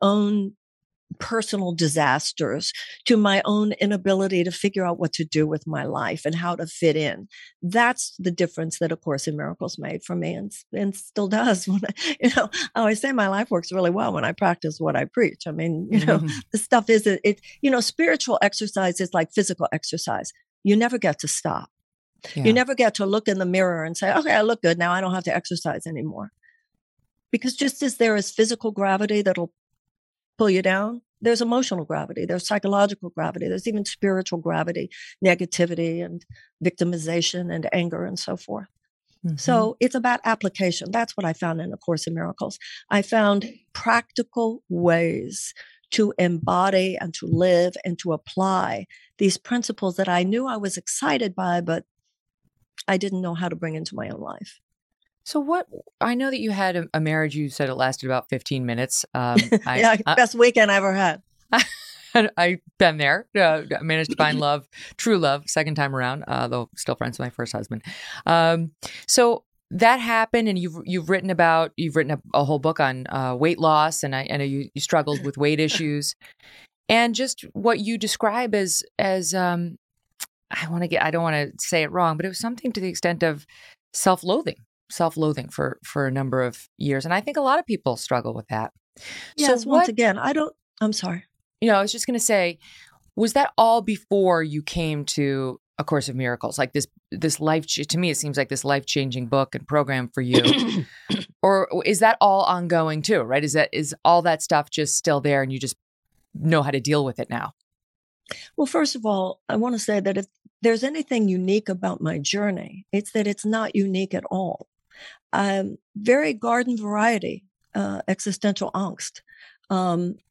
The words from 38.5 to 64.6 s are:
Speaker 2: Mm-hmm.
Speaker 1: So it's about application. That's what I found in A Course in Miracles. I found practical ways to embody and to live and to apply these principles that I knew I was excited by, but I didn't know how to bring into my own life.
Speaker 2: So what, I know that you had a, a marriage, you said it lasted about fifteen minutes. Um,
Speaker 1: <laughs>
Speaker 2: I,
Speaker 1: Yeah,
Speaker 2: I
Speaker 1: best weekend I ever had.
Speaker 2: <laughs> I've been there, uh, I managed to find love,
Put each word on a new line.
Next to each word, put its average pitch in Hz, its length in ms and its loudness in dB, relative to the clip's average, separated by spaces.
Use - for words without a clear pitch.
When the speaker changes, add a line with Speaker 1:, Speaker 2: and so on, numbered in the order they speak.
Speaker 2:
Mm-hmm. 165 120 -2
Speaker 1:
So 226 420 2
it's 247 160 2
about 247 300 0
application. 196 640 -2
That's 233 260 -2
what 196 80 -4
I 165 80 0
found 165 280 -4
in 180 120 -8
A 202 40 -10
Course 165 300 -4
in 165 80 -6
Miracles. 170 440 -6
I 202 120 2
found 202 440 2
practical 233 960 -2
ways 170 840 0
to 208 260 2
embody 185 800 2
and 165 140 -8
to - 120 -10
live 175 480 4
and 175 160 -4
to 170 120 -2
apply 185 720 -2
these 196 200 4
principles 220 580 -4
that 190 120 0
I 180 160 2
knew 226 220 0
I 247 100 -6
was 202 200 -6
excited 240 580 -2
by, 175 260 -2
but 170 240 -4
I 190 100 2
didn't 190 240 -4
know 175 120 -4
how 175 140 -4
to 175 80 -8
bring 165 180 -6
into 160 200 -10
my - 160 -8
own - 100 -12
life. - 400 -16
Speaker 2:
So - 160 -4
what, 320 260 -2
I 240 140 0
know 269 160 -2
that 262 80 -4
you 214 140 -2
had 190 240 0
a, 170 80 -2
a 156 60 2
marriage, 156 340 0
you 147 140 -2
said 135 200 -2
it 127 60 -4
lasted 131 320 -2
about 127 220 -2
fifteen 131 360 -4
minutes. 120 480 -2
Um, 123 260 2
Speaker 1:
<laughs> 220 140 2
Speaker 2:
I, 127 140 0
Speaker 1:
Yeah, 226 160 6
Speaker 2:
I 151 80 4
Speaker 1:
best 240 220 4
weekend 233 340 6
I 196 60 4
ever 196 160 2
had. 190 300 2
Speaker 2:
<laughs> 240 120 4
I've 175 240 2
been 165 180 6
there, 151 300 2
uh, 160 260 4
I - 40 -6
managed 160 280 0
to - 60 -8
find 151 240 2
love, 143 260 0